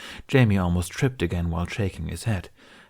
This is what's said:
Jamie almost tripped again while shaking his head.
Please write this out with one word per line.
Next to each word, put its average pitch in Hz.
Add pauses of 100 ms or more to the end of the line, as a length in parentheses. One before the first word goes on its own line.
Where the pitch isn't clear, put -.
(280)
Jamie 117
almost 87
tripped 127
again 87
while 82
shaking 85
his 80
head. 101 (400)